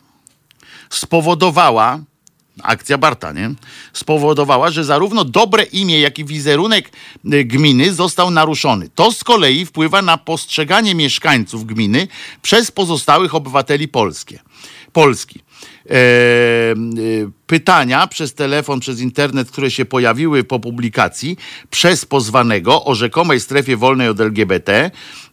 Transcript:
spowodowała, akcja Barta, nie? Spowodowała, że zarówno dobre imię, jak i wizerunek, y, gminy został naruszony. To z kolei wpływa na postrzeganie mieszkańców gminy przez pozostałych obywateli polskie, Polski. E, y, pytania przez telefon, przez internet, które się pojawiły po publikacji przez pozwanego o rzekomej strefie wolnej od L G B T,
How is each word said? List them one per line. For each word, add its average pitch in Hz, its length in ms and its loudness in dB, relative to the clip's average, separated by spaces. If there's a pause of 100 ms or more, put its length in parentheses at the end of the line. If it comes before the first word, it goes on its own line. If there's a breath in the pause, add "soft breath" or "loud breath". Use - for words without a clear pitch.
(880 loud breath)
spowodowała, 156 1080 0 (640)
akcja 135 340 -2
Barta, 135 340 -2
nie? 95 200 -6 (420 loud breath)
Spowodowała, 147 800 0
że 160 120 -4
zarówno 175 420 0
dobre 208 380 2
imię, 180 360 -2
jak 143 200 0
i 151 60 -10
wizerunek, 151 640 -2 (420 loud breath)
y, 143 120 2
gminy 139 480 2
został 180 380 0
naruszony. 151 640 0
To 214 160 4
z - 120 -8
kolei 175 420 2
wpływa 160 360 0
na 170 160 -4
postrzeganie 170 760 -2
mieszkańców 127 680 -2
gminy 113 420 0 (340 loud breath)
przez 226 300 2
pozostałych 165 640 0
obywateli 143 520 -2
polskie, 107 520 -4 (540 loud breath)
Polski. 143 460 0 (500 loud breath)
E, - 40 -6
y, 117 1400 2 (160)
pytania 160 600 2
przez - 260 -8
telefon, 143 460 -2
przez 123 200 -8
internet, 131 520 -2
które 135 200 -4
się 127 140 -4
pojawiły 127 580 0
po 127 160 -4
publikacji 120 760 -4 (320 loud breath)
przez - 360 2
pozwanego 120 800 2
o 135 100 0
rzekomej 127 440 0
strefie 131 380 -2
wolnej 127 320 2
od 107 100 -2
L 110 140 0
G 104 120 2
B 92 140 0
T, 123 320 0 (420 loud breath)